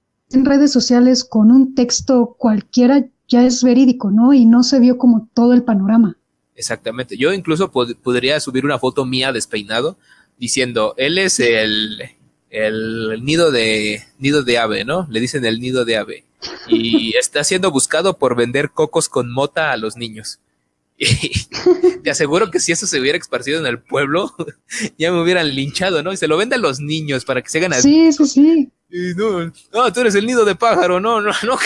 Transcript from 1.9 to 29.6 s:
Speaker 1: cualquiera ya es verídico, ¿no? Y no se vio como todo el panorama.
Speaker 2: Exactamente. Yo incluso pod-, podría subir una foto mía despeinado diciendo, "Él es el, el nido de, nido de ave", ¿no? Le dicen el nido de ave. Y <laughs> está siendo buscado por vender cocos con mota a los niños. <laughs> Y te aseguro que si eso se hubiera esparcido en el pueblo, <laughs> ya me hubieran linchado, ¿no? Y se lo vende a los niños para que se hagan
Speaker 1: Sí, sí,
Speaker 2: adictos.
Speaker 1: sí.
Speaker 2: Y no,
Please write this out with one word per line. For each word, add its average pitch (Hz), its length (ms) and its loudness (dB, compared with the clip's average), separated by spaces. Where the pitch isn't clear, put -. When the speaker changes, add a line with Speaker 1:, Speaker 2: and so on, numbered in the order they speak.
Speaker 1:
cualquiera 247 680 2
ya 240 160 4
es 247 180 0
verídico, 247 480 4
¿no? 233 220 6
Y 254 140 8
no 240 160 6
se 262 180 2
vio 247 180 6
como 240 360 2
todo 240 180 4
el 247 100 6
panorama. 214 540 2
Speaker 2:
Exactamente. 117 600 -8
Yo 143 160 0
incluso 180 380 -2
pod-, 120 260 -2
podría 127 440 -2
subir 131 240 -4
una 143 140 -2
foto 131 280 -2
mía 131 260 -4
despeinado 113 640 -6
diciendo, 120 580 -4
"Él 147 220 -2
es 190 220 -2
el, 110 640 -2
el 110 720 -6
nido 160 260 0
de, 110 520 -2
nido 139 240 0
de 120 160 0
ave", 107 260 -2
¿no? 165 260 -6
Le 110 100 -4
dicen 127 240 -4
el 113 160 -2
nido 127 240 -2
de 113 120 -2
ave. 107 280 -8
Y 226 460 0
<laughs> 123 40 2
está 147 260 -2
siendo 185 260 -2
buscado 160 480 -2
por 123 180 -2
vender 123 340 -2
cocos 156 380 -2
con 123 240 -4
mota 143 400 -4
a 123 40 -4
los 110 200 -8
niños. 110 480 -14
<laughs> - 40 -20
Y - 440 -4
te 294 80 -4
aseguro 170 400 0
que 359 100 -2
si 170 120 -2
eso 175 140 -6
se 147 140 -4
hubiera 143 160 -2
esparcido 135 420 -6
en 160 60 -6
el 120 140 -4
pueblo, 147 560 -4
<laughs> - 340 -10
ya 160 140 -2
me 170 100 0
hubieran 165 320 0
linchado, 147 480 -4
¿no? 180 100 -6
Y 190 60 -10
se 160 100 -4
lo 151 80 0
vende 240 200 -2
a - 20 -2
los 143 220 -2
niños 147 440 -6
para 127 160 -4
que - 80 -14
se - 100 -4
hagan 175 160 -2
Speaker 1:
Sí, 127 60 -2
sí, 294 200 4
Speaker 2:
adictos. 311 320 2
Speaker 1:
sí. 294 380 4
Speaker 2:
Y 175 260 -6
no, 185 340 -4